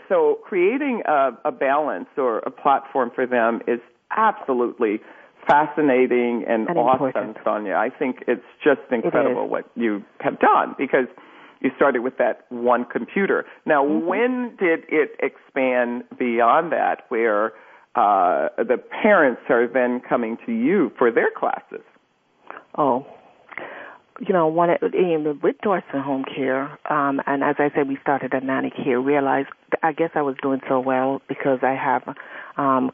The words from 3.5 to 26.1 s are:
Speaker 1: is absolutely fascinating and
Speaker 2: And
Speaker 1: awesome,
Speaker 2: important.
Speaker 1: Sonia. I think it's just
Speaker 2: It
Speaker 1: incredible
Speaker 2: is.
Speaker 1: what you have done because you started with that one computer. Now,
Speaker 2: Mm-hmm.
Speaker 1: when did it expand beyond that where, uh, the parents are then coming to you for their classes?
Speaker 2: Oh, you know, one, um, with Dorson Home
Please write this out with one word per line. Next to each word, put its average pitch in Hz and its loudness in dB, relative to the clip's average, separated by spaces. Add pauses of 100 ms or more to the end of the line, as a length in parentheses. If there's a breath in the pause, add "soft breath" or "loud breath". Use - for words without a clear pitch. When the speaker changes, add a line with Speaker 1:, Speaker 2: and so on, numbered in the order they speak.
Speaker 1:
is 117 -2 (360)
absolutely 123 0 (460 loud breath)
fascinating 127 2
and 110 0
Speaker 2:
And 170 -2
Speaker 1:
awesome, 131 2
Speaker 2:
important. 110 -6
Speaker 1:
Sonia. 107 -2
I 110 0
think 127 -6
it's 123 -2 (180)
just 147 2 (100)
Speaker 2:
It 127 0
Speaker 1:
incredible 117 0
Speaker 2:
is. 107 -8
Speaker 1:
what 98 -4 (100)
you 110 -2 (180)
have - -4
done - 2
because 135 0 (540 loud breath)
you 131 0
started 123 2
with 131 -6
that 113 -2
one 120 0
computer. 123 -2 (200 loud breath)
Now, 147 2
Speaker 2:
Mm-hmm. 156 0
Speaker 1:
when 247 -2
did 165 0
it 147 0
expand 123 -2 (140)
beyond 123 2
that 98 -2
where, 110 0 (420 loud breath)
uh, 90 4
the 117 0
parents 165 2
are 120 4
then 123 0
coming 117 -2
to 117 -6
you 127 2
for 117 4
their 165 0
classes? - -8 (920 loud breath)
Speaker 2:
Oh, 135 0 (1120 loud breath)
you 190 0
know, 165 4
one, 165 2
um, 156 0
with 226 0
Dorson 175 -2
Home 135 -4